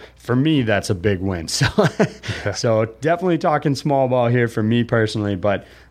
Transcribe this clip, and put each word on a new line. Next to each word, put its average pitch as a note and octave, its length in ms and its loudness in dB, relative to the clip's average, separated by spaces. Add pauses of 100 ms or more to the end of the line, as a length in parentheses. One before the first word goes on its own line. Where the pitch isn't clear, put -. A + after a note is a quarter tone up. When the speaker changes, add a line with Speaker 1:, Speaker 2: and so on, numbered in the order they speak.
(160)
Speaker 1:
for - 180 -4
me, C#3+ 280 2
that's G#2+ 260 0
a A2 60 0
big F#2+ 260 0
win. F2+ 280 -4
<laughs> - 40 -10
So, - 140 0 (800)
Speaker 2:
Yeah. G2+ 60 -2
Speaker 1:
so A2+ 340 0 (140)
definitely E3+ 380 0
talking D3+ 360 0
small C3+ 340 0
ball B2 200 2
here A#2+ 200 2
for A2+ 140 -2
me A#2 220 2
personally, G#2+ 520 0
but, F#2+ 300 0 (240)